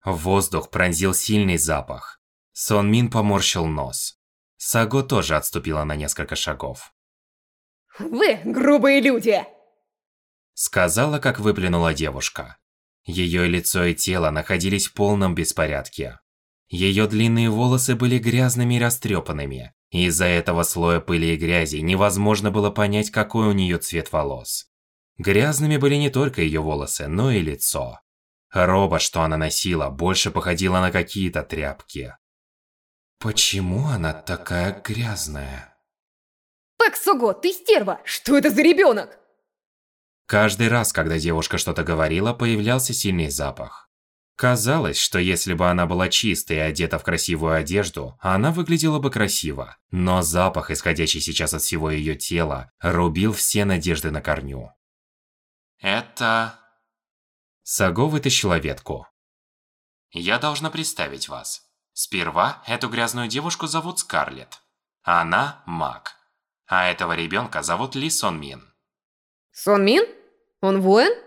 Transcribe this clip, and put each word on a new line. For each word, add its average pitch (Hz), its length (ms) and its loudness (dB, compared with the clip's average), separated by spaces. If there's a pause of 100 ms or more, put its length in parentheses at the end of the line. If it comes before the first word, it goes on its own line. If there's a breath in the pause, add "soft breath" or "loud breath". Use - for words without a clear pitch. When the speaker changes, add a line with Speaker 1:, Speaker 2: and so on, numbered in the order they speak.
Speaker 1:
Воздух 90 640 0
пронзил 90 440 0
сильный 98 440 2
запах. 71 640 -4 (320)
Сон 104 400 2
Мин 117 180 4
поморщил 101 560 0
нос. 73 540 -6 (380)
Саго 117 460 0
тоже 87 320 0
отступила 76 480 -2
на 76 120 -4
несколько 76 400 -6
шагов. 67 580 -8 (1040)
Speaker 2:
«Вы 226 440 2
грубые 269 560 4
люди!» 226 460 2 (1080)
Speaker 1:
Сказала, 113 680 0
как 127 200 -2
выплюнула 90 540 2
девушка. 73 640 -6 (480)
Ее 87 400 0
лицо 87 400 0
и 87 80 2
тело 87 380 0
находились 92 560 -2
в - 60 -12
полном 101 420 2
беспорядке. 76 840 -4 (500)
Ее 98 380 2
длинные 113 420 2
волосы 123 460 2
были 123 220 2
грязными 120 580 2
и 120 40 2
растрепанными. 76 960 -4 (160)
Из-за 87 360 2
этого 85 380 2
слоя 85 360 2
пыли 82 340 0
и 78 40 0
грязи 82 400 0
невозможно 101 760 2
было 101 180 2
понять, 104 400 0
какой 110 380 0
у 104 60 4
нее 92 240 2
цвет - 340 -6
волос. 69 580 -4 (480)
Грязными 143 600 2
были 139 180 4
не 143 140 2
только 135 320 0
ее 78 200 0
волосы, 73 460 -4
но 107 240 0
и 107 80 2
лицо. 69 640 -4 (500)
Роба, 92 480 4
что - 220 -2
она 80 160 0
носила, 78 520 -2
больше 87 400 0
походила 90 520 0
на 92 100 2
какие-то 87 520 -2
тряпки. 71 720 -10 (1040)
Почему 98 680 0
она 85 260 -2
такая 87 680 -6
грязная? 78 960 -8 (1000)
Speaker 2:
Пэк 453 180 2
Сого, 240 380 2
ты 359 200 -2
стерва! 214 500 2
Что - 340 0
это 285 120 4
за 208 120 2
ребенок? 277 560 4 (1120)
Speaker 1:
Каждый 107 400 4
раз, 117 240 2
когда 80 260 0
девушка 82 400 -2
что-то 85 260 -2
говорила, 82 500 0
появлялся 120 600 0
сильный 87 360 -2
запах. - 580 -8 (500)
Казалось, 123 640 0
что - 180 -2
если 90 380 0
бы 90 120 2
она 87 200 2
была 90 220 0
чистой - 480 0
и - 20 0
одета 80 400 -2
в - 40 -10
красивую 80 520 0
одежду, 80 640 -2
она 98 320 2
выглядела 160 480 0
бы 135 100 -2
красиво. 78 680 -4 (120)
Но 92 320 2
запах, 87 480 0
исходящий 80 500 -2
сейчас - 360 -2
от 76 80 -4
всего 78 260 -2
ее 78 240 -2
тела, 76 640 -4
рубил 87 540 0
все 101 320 0
надежды 82 460 0
на 73 100 -6
корню. 67 540 -6 (1040)
«Это...» 113 800 -2 (1040)
Саго 95 420 0
вытащила 127 540 0
ветку. - 480 -8 (1040)
«Я 90 260 -2
должна 151 320 -2
представить 147 600 -8
вас. - 340 -12 (300)
Сперва 90 760 -2
эту 120 220 -4
грязную 117 380 -2
девушку 147 380 -6
зовут 160 320 -6
Скарлетт. - 640 -6 (400)
Она 87 640 0
маг. 78 500 -8 (520)
А 92 180 2
этого 87 300 -2
ребенка 85 480 -4
зовут 95 320 -4
Ли 147 160 -4
Сон 90 280 -2
Мин». 67 320 -14 (800)
Speaker 2:
Сон 202 320 2
Мин? 294 220 6 (560)
Он 196 200 2
воин? 220 300 6 (160)